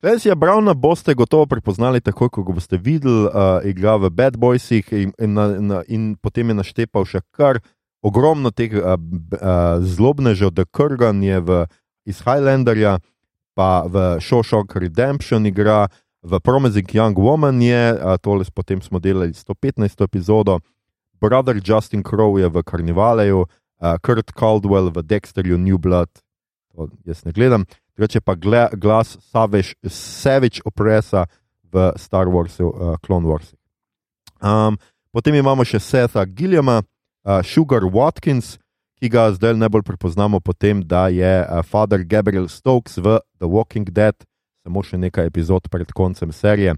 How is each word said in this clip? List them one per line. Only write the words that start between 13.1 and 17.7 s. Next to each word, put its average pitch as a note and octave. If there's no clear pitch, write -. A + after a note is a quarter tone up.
pa F#2
v F2
Shawshank A2
Redemption A2
igra, G#2
v F2
Promising A2+
Young G#2+
Woman C3+
je, A#2+